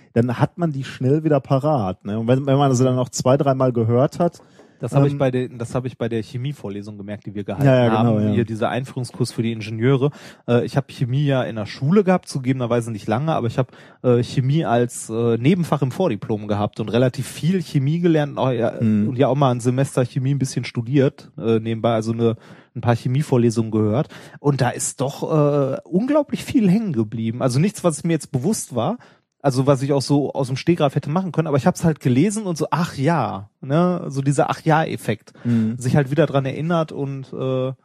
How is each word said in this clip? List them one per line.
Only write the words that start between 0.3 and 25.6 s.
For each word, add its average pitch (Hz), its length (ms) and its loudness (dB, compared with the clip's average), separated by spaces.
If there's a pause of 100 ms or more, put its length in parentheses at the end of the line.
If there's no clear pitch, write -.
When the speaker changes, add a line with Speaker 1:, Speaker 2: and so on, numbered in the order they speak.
Speaker 1:
hat - 160 0
man 170 160 -2
die 135 120 -6
schnell 139 380 0
wieder 147 180 2
parat, 131 680 0
ne? 101 120 -4
Und 113 80 -4
wenn, 131 200 2
wenn 135 100 4
man 139 180 4
sie 123 100 4
dann 127 120 2
noch 127 140 -2
zwei, - 260 2
dreimal 131 380 2
gehört 120 440 2
hat, 175 220 -2 (380)
Speaker 2:
Das 123 160 -6
habe 143 120 6
ich 143 80 0
Speaker 1:
ähm, 139 40 -4
Speaker 2:
bei 135 120 0
den, 127 280 -4
das 113 160 -8
habe 127 140 -4
ich - 100 -10
bei 120 120 -4
der 113 120 -2
Chemievorlesung 107 760 -10
gemerkt, 101 280 -12
die 104 80 -12
wir 101 100 -8
gehalten 107 220 -2
Speaker 1:
Ja, 127 180 6
ja, 117 40 4
genau, 110 280 2
Speaker 2:
haben. 107 120 2
Speaker 1:
ja. 104 60 2
Speaker 2:
Hier 117 100 2
dieser 110 240 -2
Einführungskurs 123 640 -6
für 120 100 -4
die 113 100 -2
Ingenieure. 113 580 0 (380)
Äh, 120 180 2
ich - 100 -10
habe - 160 -2
Chemie 135 320 -2
ja 135 200 0
in 110 120 -8
der 107 80 -6
Schule 170 400 2
gehabt, 185 240 2
zugegebenerweise 123 640 -2
nicht 104 140 -10
lange, 131 260 0
aber 117 140 0
ich 113 120 -4
habe, 127 100 0 (340)
äh, 123 200 4
Chemie 135 440 0
als, 120 420 0
äh, 113 300 0
Nebenfach 156 420 2
im 127 120 0
Vordiplom 110 540 -2
gehabt 104 340 -2
und 107 100 -6
relativ 123 360 0
viel 175 360 -2
Chemie 147 380 -2
gelernt, 151 360 2
auch, 127 160 0
ja, - 280 -2
Speaker 1:
Mhm. 107 280 2
Speaker 2:
und 120 100 -4
ja 135 100 4
auch 123 80 2
mal 143 140 4
ein 120 100 0
Semester 127 440 0
Chemie 131 300 -2
ein 139 40 0
bisschen 131 280 -2
studiert, 127 720 0
äh, 113 200 2
nebenbei, 113 360 0
also 110 180 -2
eine, 113 240 0 (380)
ein - 80 -10
paar 120 140 2
Chemievorlesungen 120 760 0
gehört. 107 380 0 (320)
Und 143 220 0
da 123 80 2
ist - 300 -8
doch, 139 220 -6
äh, 147 640 0